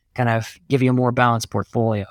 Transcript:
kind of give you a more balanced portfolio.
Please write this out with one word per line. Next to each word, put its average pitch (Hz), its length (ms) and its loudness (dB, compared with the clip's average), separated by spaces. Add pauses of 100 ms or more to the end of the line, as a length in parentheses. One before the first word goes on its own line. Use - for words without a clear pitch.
(140)
kind 123 140 0
of 113 300 -2 (100)
give 135 140 2
you 127 80 2
a - 20 2
more 123 180 2
balanced 120 380 0
portfolio. 107 640 -2